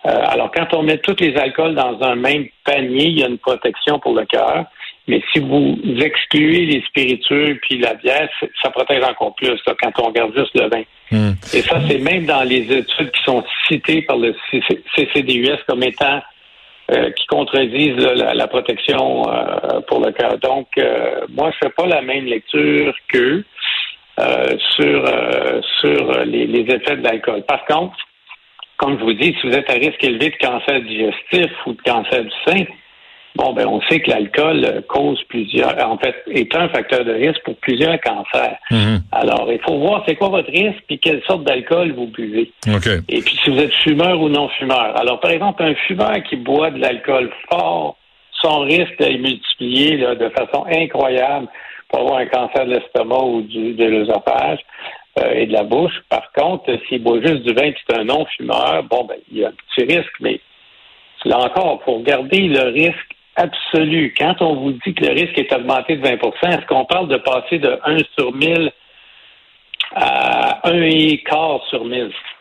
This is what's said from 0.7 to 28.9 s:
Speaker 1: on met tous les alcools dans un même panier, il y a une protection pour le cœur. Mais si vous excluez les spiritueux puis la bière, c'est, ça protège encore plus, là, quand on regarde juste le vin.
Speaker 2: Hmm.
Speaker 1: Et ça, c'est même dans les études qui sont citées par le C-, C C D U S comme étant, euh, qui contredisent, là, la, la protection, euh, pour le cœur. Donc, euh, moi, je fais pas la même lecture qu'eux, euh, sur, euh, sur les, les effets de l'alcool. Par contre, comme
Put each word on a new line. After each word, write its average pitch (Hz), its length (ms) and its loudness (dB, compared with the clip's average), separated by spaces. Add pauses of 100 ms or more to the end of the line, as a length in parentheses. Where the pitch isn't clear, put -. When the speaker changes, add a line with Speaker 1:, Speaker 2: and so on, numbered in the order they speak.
Speaker 1:
on 160 80 2
met 156 160 2
tous 196 220 0
les 147 160 2
alcools 151 380 0
dans 123 280 0
un 127 140 2
même 139 300 0 (180)
panier, 139 420 0
il 160 140 2
y 131 40 2
a 123 40 0
une 120 100 -4
protection 131 600 0
pour 123 160 0
le 107 120 2
cœur. 127 380 0 (420)
Mais 117 160 2 (100)
si 156 60 2
vous 139 400 2 (220)
excluez 156 640 2
les 143 240 0
spiritueux 139 720 0
puis 131 180 -2
la 117 160 2
bière, 131 320 0 (140)
c'est, - 100 -6 (120)
ça 135 80 0
protège 127 340 0
encore 117 300 -2
plus, 127 320 0
là, 120 120 2
quand 117 120 0 (120)
on 117 40 0
regarde 113 280 0
juste 135 200 0
le 113 160 2
vin. 113 120 0 (280)
Speaker 2:
Hmm. 107 220 2 (200)
Speaker 1:
Et 120 80 4
ça, - 260 0
c'est 143 120 2
même 170 260 0
dans 143 180 2
les 127 200 2 (100)
études 131 380 0
qui - 140 -2
sont 127 200 2 (240)
citées 156 320 2
par 135 160 0
le 113 180 2 (160)
C-, 127 120 0 (340)
C 156 160 2
C 143 100 2
D 127 120 0
U 120 120 0
S 143 120 0 (100)
comme 127 140 0
étant, 139 400 0 (680)
euh, 123 200 2
qui - 160 -4
contredisent, 135 680 0
là, 127 180 4
la, 120 200 2
la 120 120 0
protection, 127 840 0
euh, - 580 -2
pour 123 120 2
le 110 120 2
cœur. 117 260 0
Donc, 131 300 0 (100)
euh, 120 420 0 (160)
moi, 156 160 2
je - 140 -2
fais 131 100 -2
pas 170 100 2
la 165 140 2
même 131 240 -4
lecture 147 680 0 (140)
qu'eux, 131 360 2 (760)
euh, 64 360 0 (180)
sur, 65 320 2
euh, 62 540 0 (200)
sur 65 440 2
les, - 220 0
les 117 280 2
effets 139 220 -2
de 131 60 -8
l'alcool. 113 440 0
Par 139 200 0
contre, 170 280 0 (840)
comme 139 200 0